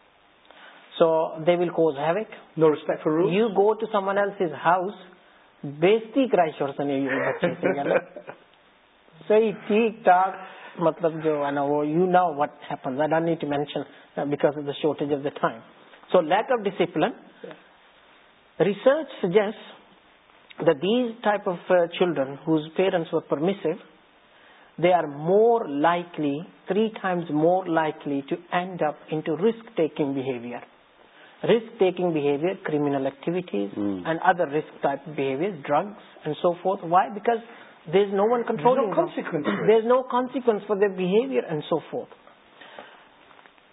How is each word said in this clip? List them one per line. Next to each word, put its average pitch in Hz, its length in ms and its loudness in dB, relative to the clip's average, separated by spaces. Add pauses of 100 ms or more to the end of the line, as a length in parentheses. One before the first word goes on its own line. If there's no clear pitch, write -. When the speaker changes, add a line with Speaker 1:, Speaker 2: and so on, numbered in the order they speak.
(960)
Speaker 1:
So 160 480 2
they 175 100 4
will 175 160 0
cause 160 260 2
havoc. 170 300 -2 (280)
Speaker 2:
No 156 140 6
respect 156 340 -2
for 156 100 0
rules. 170 200 2
Speaker 1:
You 220 220 2
go 202 200 4
to 220 160 -6
someone 196 260 0
else's 196 400 -2
house, 180 400 0 (680)
besti 208 680 2
karayi 165 240 2
shor 139 200 -4
se 147 60 -4
nahi 139 240 -2
hoi 135 180 -2
bacche 135 360 -2
se, 175 60 0 (100)
hai 175 60 -4
na? 180 120 0
Speaker 2:
<laughs> - 1300 -10
Speaker 1:
Sahi, 214 240 4 (160)
theek 220 340 2
thaak, 185 320 4 (440)
matlab, 160 440 0
jo 151 200 0
hai 143 80 -2
na, 143 160 -2
wo, 147 160 0
you 165 240 2
know 180 260 4
what 147 180 -2 (160)
happens. 139 320 -6
I 151 80 0
don't 165 180 2
need 165 160 0
to 156 60 -4
mention, 143 380 -4 (320)
uh, 151 80 -4
because 147 320 2
of 147 80 -8
the 143 160 -6
shortage 143 300 -2
of 131 120 -2
the 143 80 -4
time. 117 300 -4 (500)
So 185 80 6
lack 180 300 2
of 233 160 0
discipline. 175 480 0 (300)
Speaker 2:
Yeah. - 100 -16 (1120)
Speaker 1:
Research 262 420 2 (140)
suggests 202 400 2 (1040)
that 160 160 6
these 226 420 0
type 208 240 0
of, 175 120 -4 (100)
uh, 175 180 6 (100)
children 143 480 0
whose 160 300 2
parents 185 380 0
were 156 80 0
permissive, 165 560 -2 (1000)
they 175 140 4
are 165 160 2
more 196 600 4
likely, 156 800 -2 (220)
three 214 240 0 (100)
times 180 300 -2
more 175 360 2
likely 156 640 -2
to - 60 -2 (160)
end 180 300 -4
up 151 140 0 (160)
into 156 240 -4
risk-taking 160 800 -2
behavior. 123 480 -6 (840)
Risk-taking 180 680 0
behavior, 147 420 0 (100)
criminal 147 420 0
activities, 185 680 -6
Speaker 3:
Hmm. 202 300 -4
Speaker 1:
and 165 160 -2
other 175 260 2
risk 147 200 -4 (140)
type 139 200 -2 (140)
behaviors, 143 480 -2
drugs, 180 320 -2 (300)
and 151 160 -4
so 175 120 2 (100)
forth. 196 200 -2
Why? 185 300 2
Because 226 260 -2 (540)
there's 196 180 2
no 202 140 2
one 240 180 0
controlling 240 440 2
Speaker 2:
There's 180 100 -2
no 339 60 2
Speaker 1:
them. 339 40 -2
Speaker 2:
consequence - 380 -6
for 202 180 -2
it. - 40 0
Speaker 1:
There's 220 180 4
no 254 180 2
consequence 247 640 -2
for 214 100 -2
their 202 120 2
behavior 208 600 0
and 151 200 -6
so 156 100 0 (120)
forth. 123 180 -10 (1600)